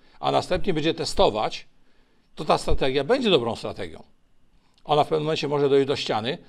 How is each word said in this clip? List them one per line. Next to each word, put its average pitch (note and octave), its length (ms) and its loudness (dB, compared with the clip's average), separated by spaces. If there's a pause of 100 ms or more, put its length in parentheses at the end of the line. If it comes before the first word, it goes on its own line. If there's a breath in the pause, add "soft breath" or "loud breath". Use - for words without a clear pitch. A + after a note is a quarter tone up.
(200 soft breath)
a C#3 120 0
następnie E3+ 420 0
będzie D3+ 200 0
testować, D3 720 0 (680)
to D#3+ 100 -8
ta E3+ 120 4
strategia C#3+ 460 2
będzie A#3 260 0
dobrą A#2+ 260 2
strategią. F#2 480 -10 (840)
Ona D3 180 2
w - 40 0
pewnym D#3 160 -2
momencie D#3 240 -4
może C#3+ 220 0
dojść C#3 180 4
do C3+ 80 -2
ściany, B2 420 -4 (120 soft breath)